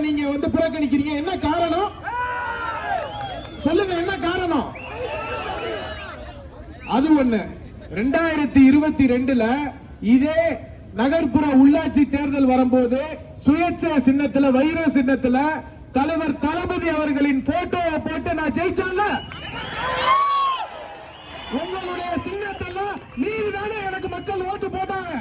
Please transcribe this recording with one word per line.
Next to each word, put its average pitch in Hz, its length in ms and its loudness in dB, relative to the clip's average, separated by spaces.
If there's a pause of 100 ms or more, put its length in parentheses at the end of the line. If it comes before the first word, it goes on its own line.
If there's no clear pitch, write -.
நீங்க 294 160 0 (100)
வந்து 294 220 -2
புறக்கணிக்கிறீங்க? 294 680 0
என்ன 370 100 -2 (160)
காரணம்? 339 420 0 (1700)
சொல்லுங்க, 359 380 0
என்ன 392 120 -4 (140)
காரணம்? 349 400 -2 (2250)
அது 269 140 2 (120)
ஒண்ணு. 233 220 2 (560)
ரெண்டாயிரத்தி 285 600 4 (100)
இருபத்தி 294 340 4 (100)
ரெண்டுல 247 300 2 (720)
இதே 302 260 6 (580)
நகர்ப்புற 294 460 4 (160)
உள்ளாட்சி 294 420 6 (120)
தேர்தல் 277 360 2
வரும்போது 254 480 4 (460)
சுயேட்சை 330 500 4 (140)
சின்னத்துல, 277 480 2
வைர 320 240 2 (160)
சின்னத்துல 254 420 2 (580)
தலைவர் 311 380 0 (100)
தளபதி 339 520 -2
அவர்களின் 285 520 0
போட்டோவை 339 480 -2 (120)
போட்டு 320 320 -4
நான் 294 180 -2
ஜெயிச்சேன்ல. 370 460 0 (2500)
உங்களுடைய 359 520 -6 (140)
சின்னத்தெல்லாம் 392 680 -6 (280)
மீறி 427 340 -2
தானே 415 220 -6 (100)
எனக்கு 381 280 -6
மக்கள் 370 360 -4
ஓட்டு 392 240 -6
போட்டாங்க. 381 440 -4